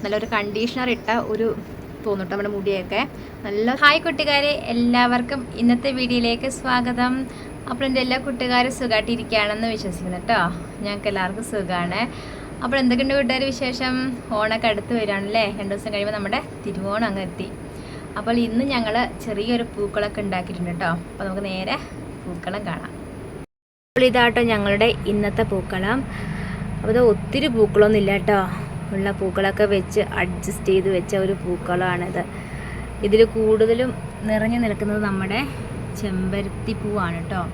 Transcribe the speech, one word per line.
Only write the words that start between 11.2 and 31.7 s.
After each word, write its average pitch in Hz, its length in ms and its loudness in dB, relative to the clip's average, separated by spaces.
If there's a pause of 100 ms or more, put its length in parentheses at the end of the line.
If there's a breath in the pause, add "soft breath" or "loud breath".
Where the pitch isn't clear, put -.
സുഖമാണ്. 180 500 -2 (640 loud breath)
അപ്പോൾ 254 180 2
എന്തൊക്കെയുണ്ട് 262 380 4
കൂട്ടുകാർ 262 320 2
വിശേഷം? 254 420 -2 (460)
ഓണൊക്കെ 220 320 2
അടുത്ത് 208 280 -2
വരികയാണല്ലേ? 208 460 0 (140)
രണ്ട് 196 140 -4
ദിവസം 208 220 -6
കഴിയുമ്പോൾ 202 220 -2
നമ്മുടെ 202 240 -2 (240)
തിരുവോണം 196 440 -2
അങ്ങ് 196 180 -4
എത്തി. 175 200 -8 (720 loud breath)
അപ്പോൾ 233 180 2 (100)
ഇന്ന് 233 260 2
ഞങ്ങൾ 220 220 0 (280)
ചെറിയൊരു 233 500 0
പൂക്കളൊക്കെ 208 520 -2
ഉണ്ടാക്കിയിട്ടുണ്ട് 180 580 -4
ട്ടോ. 170 80 2 (200)
അപ്പോൾ - 160 -8
നമുക്ക് 190 240 -4
നേരെ 190 260 -4 (480 loud breath)
പൂക്കളം 180 440 -6
കാണാം. 135 240 -6 (960)
അപ്പോൾ 254 220 4
ഇതാട്ടോ 240 300 4 (100)
ഞങ്ങളുടെ 202 360 2 (260)
ഇന്നത്തെ 208 380 0
പൂക്കളം. 196 480 -2 (800 loud breath)
അപ്പോൾ 220 160 4
ഇത് 247 80 6 (100)
ഒത്തിരി 214 460 2
പൂക്കളൊന്നും 214 460 8
ഇല്ല 196 100 4 (160)
ട്ടോ. 202 100 6 (560 loud breath)
ഉള്ള 196 240 0
പൂക്കളൊക്കെ 196 460 2 (100)
വെച്ച് 196 260 2 (200)
അഡ്ജസ്റ്റ് 180 500 -2
ചെയ്ത് 190 240 4
വെച്ച 175 180 0 (120)
ഒരു 196 80 2 (100)
പൂക്കളമാണിത്. 180 800 -2 (840 loud breath)